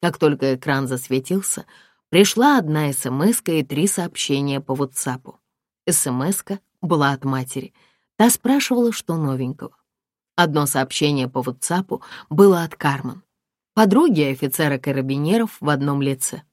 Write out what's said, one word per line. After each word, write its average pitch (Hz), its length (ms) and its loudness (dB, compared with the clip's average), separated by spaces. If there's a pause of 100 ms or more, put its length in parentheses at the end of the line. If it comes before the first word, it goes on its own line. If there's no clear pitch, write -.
Как 175 160 -2
только 135 380 2
экран 135 340 -2
засветился, 131 760 -4 (420)
пришла 226 480 4
одна 151 340 0
эс 131 140 -6
эм 131 180 -2
эска 196 300 0
и 156 100 0
три 147 240 -2
сообщения 143 760 -2
по 139 140 -6
ватсапу. 131 680 -8 (460)
Эс - 200 -2
эм 127 160 -2
эска 196 380 -4 (200)
была 151 320 0
от 135 120 -8
матери. 131 500 -6 (420)
Та 233 140 6
спрашивала, 247 600 0
что 175 260 -6
новенького. 135 600 -6 (580)
Одно 151 320 2
сообщение 135 600 -2
по 131 140 -6
ватсапу 170 600 -6 (280)
было 180 320 6
от 160 120 -8
Кармен, 135 480 -4 (520)
подруги 214 480 4
офицера 139 560 0
карабинеров 143 840 -2
в 143 80 -2
одном 143 320 0
лице. 135 420 -4 (100)